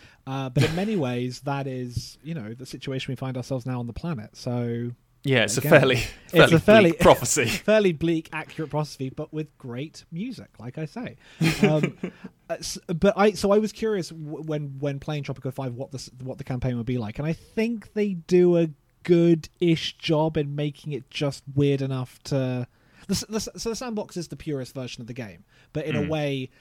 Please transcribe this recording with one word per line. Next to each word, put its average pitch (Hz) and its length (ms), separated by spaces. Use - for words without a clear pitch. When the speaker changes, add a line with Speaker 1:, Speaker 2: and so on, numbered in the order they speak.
Speaker 1:
Uh, 135 220
but 127 140
in 160 120
many 208 200
<laughs> 143 120
ways, 123 340
that 139 240
is, 127 560
you 165 140
know, 110 180
the 127 140
situation 135 440
we 127 40
find 131 200
ourselves 127 300
now 127 140
on 120 80
the 117 60
planet. 139 440
So 120 540
Speaker 2:
Yeah, 127 220
it's 104 120
a 131 40
Speaker 1:
again, 151 100
Speaker 2:
fairly, 131 240
Speaker 1:
it's - 360
Speaker 2:
fairly 160 220
Speaker 1:
a 160 60
fairly 208 320
Speaker 2:
bleak 160 80
prophecy. 143 460
Speaker 1:
<laughs> - 20
fairly 208 440
bleak, 165 400
accurate 156 380
prophecy, 143 400
but 151 240
with 156 240
great 131 540
music, 190 380
like 117 180
I 160 80
say. - 300
Um, 156 360
Speaker 2:
<laughs> 180 120
Speaker 1:
uh, 165 80
s-, - 260
but 190 320
I, 208 140
so 196 200
I 202 60
was 214 140
curious 214 380
w-, 156 340
when, 151 340
when 139 220
playing 147 240
Tropico 135 280
five 131 220
what 127 160
the 131 80
s-, - 140
what 127 160
the 139 60
campaign 127 340
would 113 80
be 123 140
like, 107 180
and 143 100
I 165 60
think 220 640
they 208 180
do 175 460
a 165 100
good-ish 170 920
job 160 400
in 143 180
making 147 380
it 120 160
just - 340
weird 143 260
enough 135 440
to. 127 420
The 196 60
s-, 202 140
the 214 100
s-, - 200
so 220 120
the 220 60
sandbox 220 400
is 170 120
the - 80
purest 139 400
version 127 260
of 113 60
the 120 60
game, 107 300
but 156 120
in 233 100
a - 80
Speaker 2:
Mm. - 60
Speaker 1:
way, 143 400